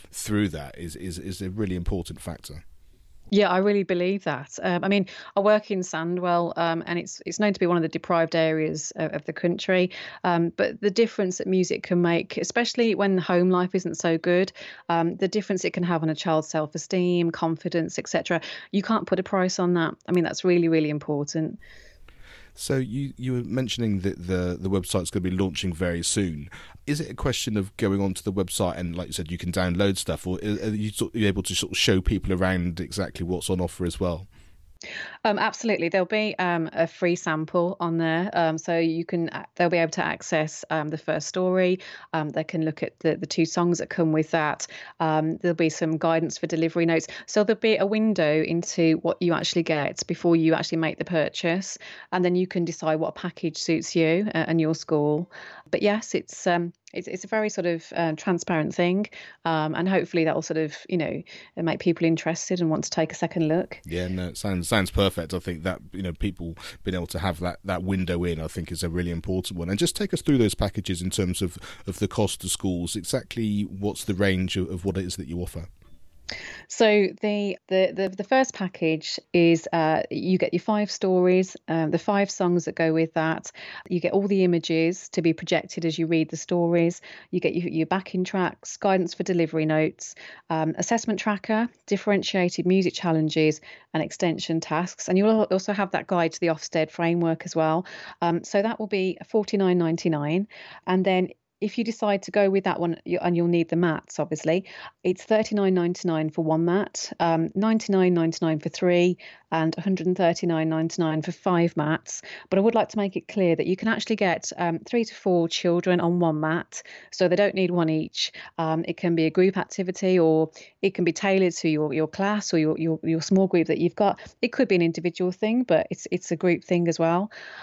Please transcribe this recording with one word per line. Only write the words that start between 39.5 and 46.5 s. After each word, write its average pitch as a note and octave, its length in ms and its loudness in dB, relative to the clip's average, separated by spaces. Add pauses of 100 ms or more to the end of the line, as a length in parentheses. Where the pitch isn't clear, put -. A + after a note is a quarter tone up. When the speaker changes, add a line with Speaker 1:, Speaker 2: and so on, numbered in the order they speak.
Speaker 2:
they'll F3 140 4
be F3 80 2
able E3 160 2
to F3+ 100 -2
access, - 640 -2
um, D3+ 200 -2
the D#3 80 -6
first D#3 320 -4
story. F#3 500 2 (320)
Um, D3+ 200 -2
they D#3+ 120 -2
can D#3+ 220 -2
look D#3 180 -4
at - 160 -8
the, D#3 160 2
the F3+ 100 -8
two E3 200 0
songs F3 320 0
that - 120 -6
come D#3+ 220 0
with D#3 200 0
that. D#3 360 -2 (320)
Um, D#3 380 0
there'll F3 180 0
be E3 140 2
some D#3+ 280 -2
guidance E3 400 0
for - 100 -6
delivery E3 380 0